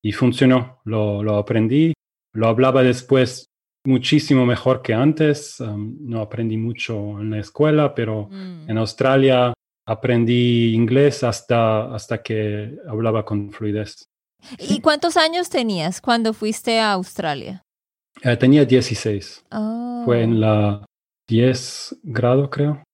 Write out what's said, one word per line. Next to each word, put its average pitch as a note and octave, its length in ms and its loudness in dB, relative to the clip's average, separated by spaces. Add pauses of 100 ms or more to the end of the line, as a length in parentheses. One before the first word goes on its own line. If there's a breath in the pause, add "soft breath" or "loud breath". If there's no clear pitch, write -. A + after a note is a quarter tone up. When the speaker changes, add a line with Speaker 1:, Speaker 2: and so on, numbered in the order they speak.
Speaker 1:
y G#2+ 80 -4
funcionó. B2+ 720 2
Lo, G#2+ 400 -2
lo G#2+ 140 0
aprendí, A2+ 560 2 (400)
lo A2 140 0
hablaba B2+ 360 4
después B2+ 640 0 (400)
muchísimo C3+ 600 2
mejor B2+ 360 0
que A#2 120 -2
antes. D3 680 0
Em, G#2+ 400 -8
no A#2 200 -6
aprendí A2 360 -4
mucho G#2+ 640 -6
en G#2+ 100 -6
la G#2+ 80 -4
escuela, D3+ 560 0
pero A2 340 -4
Speaker 2:
Mm. F3+ 400 -16
Speaker 1:
en A2 80 -2
Australia B2+ 760 2 (340)
aprendí A#2 840 2
inglés B2+ 500 2
hasta, A2+ 720 0
hasta A2 260 -8
que G#2+ 540 -6 (120)
hablaba A2 360 -2
con G#2 280 -6
fluidez. G#2 540 -8 (520 loud breath)
Speaker 2:
¿Y - 80 -16 (100)
Speaker 1:
Sí. A3+ 60 -6
Speaker 2:
cuántos D#4 360 0
años E4 320 0
tenías F#3+ 520 -2
cuando A#3 320 0
fuiste A3+ 460 -2
a G#3+ 140 0
Australia? F3+ 680 -6 (640)
Speaker 1:
Eh, A#2+ 140 2
tenía C#3 280 6
dieciséis. A2+ 840 0
Speaker 2:
Oh. A#3 540 -6
Speaker 1:
Fue A#2+ 180 2
en A2+ 180 2
la G#2 420 2 (460)
diez B2+ 720 0
grado, B2+ 460 0
creo. C#3+ 320 -2 (120)